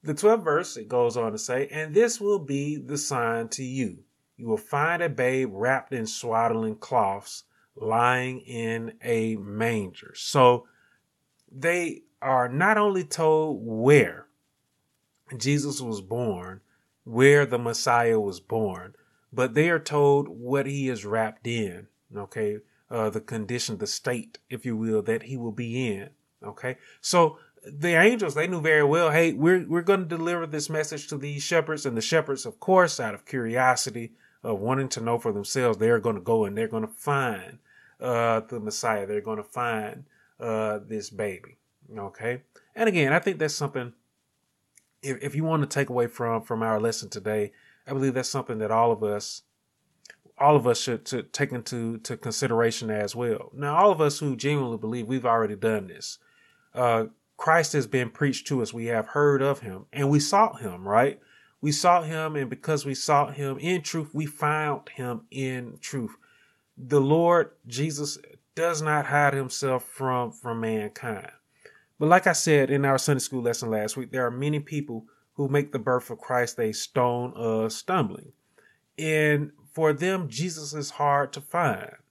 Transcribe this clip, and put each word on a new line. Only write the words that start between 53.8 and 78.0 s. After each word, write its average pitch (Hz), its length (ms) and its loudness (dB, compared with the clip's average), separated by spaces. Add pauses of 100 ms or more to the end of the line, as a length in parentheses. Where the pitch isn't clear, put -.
of 160 100 2
us 147 180 2
who 139 180 -2
genuinely 127 420 -2
believe, 110 280 -4
we've 127 200 -2
already 110 300 2
done 104 300 0
this. - 320 -14 (560)
Uh, 113 320 2 (300)
Christ 160 380 2
has 131 120 2
been 123 240 0
preached - 380 -2
to 131 140 0
us. 107 100 -4
We 117 140 -8
have 113 220 0
heard 143 340 4
of 139 180 0
him 95 320 -12
and 143 180 0
we 147 100 6
sought 208 400 4
him, 92 260 -8
right? 110 340 4 (400)
We 147 120 0
sought 175 340 4
him, 156 300 -4
and 131 140 -4
because 143 340 -4
we 139 100 -4
sought 143 400 2
him 135 240 -6
in 170 240 -2
truth, 156 300 -6
we 151 140 -4
found 147 640 -2
him 120 400 -8
in 127 500 -8
truth. 120 360 -8 (600)
The 131 240 2
Lord 165 500 4 (160)
Jesus 143 520 -6 (360)
does 165 280 -2
not 151 240 0
hide 143 260 4
himself 131 520 -2
from, 123 480 -4
from 117 280 -8
mankind. 107 720 -4 (680)
But 151 120 2
like 180 160 6
I 170 80 4
said 143 360 4
in 143 140 2
our 135 140 4
Sunday 139 220 2
school 127 220 -6
lesson 117 280 -2
last 107 260 -2
week, 127 160 -10
there 127 140 -2
are 120 40 0
many 143 300 -2
people 147 460 -8 (280)
who 139 140 -2
make 143 240 0
the 135 60 -4
birth 123 320 0
of 110 80 -10
Christ 123 400 -2
a 110 140 0
stone 123 600 0
of 113 380 0
stumbling. 143 600 -2 (640)